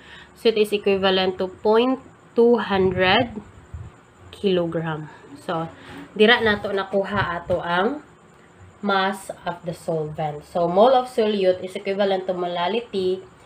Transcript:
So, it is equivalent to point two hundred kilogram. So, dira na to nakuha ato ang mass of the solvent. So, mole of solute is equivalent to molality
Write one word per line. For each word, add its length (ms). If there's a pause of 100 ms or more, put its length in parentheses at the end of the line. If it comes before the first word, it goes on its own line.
(360)
So, 160
it 80
is 160
equivalent 640
to 80
point 560 (320)
two 240
hundred 720 (960)
kilogram. 800 (320)
So, 320 (480)
dira 240
na 160
to 160
nakuha 640
ato 240
ang 400 (800)
mass 480 (160)
of 160
the 80
solvent. 720
So, 240
mole 320
of 80
solute 560
is 160
equivalent 480
to 80
molality 880 (220)